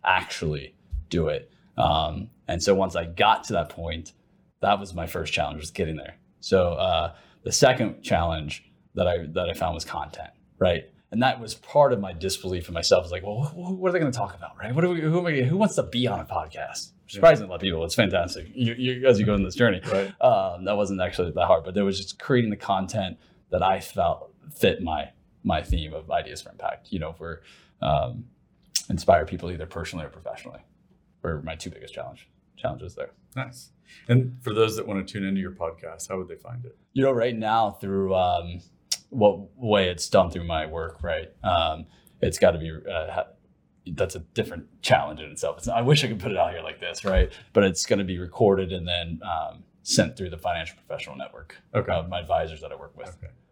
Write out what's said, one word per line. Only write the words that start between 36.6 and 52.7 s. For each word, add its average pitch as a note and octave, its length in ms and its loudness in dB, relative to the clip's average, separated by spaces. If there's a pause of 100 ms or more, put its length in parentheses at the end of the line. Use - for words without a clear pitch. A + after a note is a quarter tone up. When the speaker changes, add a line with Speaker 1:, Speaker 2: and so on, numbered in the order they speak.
Speaker 2:
it? - 140 -20 (160)
Speaker 1:
You C3+ 100 2
know, C3+ 80 6
right A#2 240 2
now A2 360 2
through, G2 420 0
um, F2 460 0 (500)
what G#2 480 0
way G#2 320 2
it's E2+ 180 -8
done F#2 220 4
through F2 140 -8
my D#2+ 200 -2
work, E2 380 -8
right? E2 260 -4 (160)
Um, E2 420 0 (360)
it's - 160 0
gotta F2 200 6
be, D#2+ 120 -6 (200)
uh, D#2+ 220 -4
ha-, - 140 -2 (680)
that's F2+ 200 -2
a F2+ 60 -10
different E2+ 460 -6 (140)
challenge D2+ 400 2
in D#2 100 -12
itself. D2+ 280 -6
It's, A#2+ 100 -8
I A#2 140 2
wish C#3+ 220 6
I A#2+ 40 -2
could G#2 120 -6
put G#2+ 100 -4
it F#2 80 -2
out E2+ 140 2
here E2+ 100 -8
like D#2 180 -12
this, F2 240 -8
right? F#2 260 4 (220)
But G2+ 120 6
it's F#2 200 2
gonna G2+ 200 2
be F#2 140 -4
recorded F#2+ 540 2
and F2 140 -6
then, E2+ 380 -4
um, D#2+ 400 -6 (180)
sent - 340 0
through F2+ 140 -8
the E2 80 -12
Financial E2 380 -4
Professional - 400 -12
Network C2 400 -16 (180)
Speaker 2:
Okay. G2 180 0
Speaker 1:
of E2+ 160 -2
my F2 120 -6
advisors D#2+ 400 -2
that D2+ 100 -14